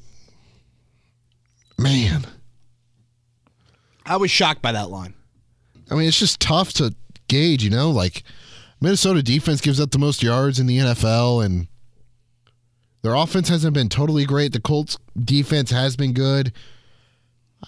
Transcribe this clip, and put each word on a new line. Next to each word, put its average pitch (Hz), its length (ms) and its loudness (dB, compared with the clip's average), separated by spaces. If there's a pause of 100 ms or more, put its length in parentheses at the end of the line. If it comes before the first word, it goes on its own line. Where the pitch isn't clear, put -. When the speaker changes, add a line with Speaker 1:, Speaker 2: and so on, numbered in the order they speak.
(1800)
Speaker 1:
Man. 120 480 0 (1800)
Speaker 2:
I 180 120 0
was 196 140 0
shocked 156 300 2
by 117 100 0
that 104 180 -4
line. 92 240 -12 (760)
Speaker 1:
I - 40 -2
mean, 160 120 2
it's 156 100 2
just - 220 0
tough 180 340 0
to 117 220 0 (320)
gauge, 139 360 2
you 104 60 0
know? 131 220 0
Like, 92 320 -2 (560)
Minnesota 185 420 2
defense 139 380 0
gives 139 220 0
up 147 100 -2
the 139 80 0
most 143 240 0
yards 127 360 0
in 127 80 0
the 123 120 2
N 135 80 2
F 120 160 0
L, 120 380 2
and 90 260 -2 (1300)
their 113 140 0
offense 170 340 0
hasn't 160 240 2
been 131 160 2
totally 147 360 0
great. 139 280 0
The 107 80 -4
Colts 151 360 -2 (240)
defense 139 500 0
has 127 260 0
been 135 160 -2
good. 135 400 0 (1160)